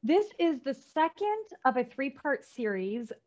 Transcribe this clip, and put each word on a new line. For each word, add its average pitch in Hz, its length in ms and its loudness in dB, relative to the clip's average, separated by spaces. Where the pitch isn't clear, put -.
this 349 240 2
is 330 240 2
the 269 100 -4
second 415 720 -2
of 254 140 4
a 247 60 0
three-part 269 600 -4
series 214 680 -4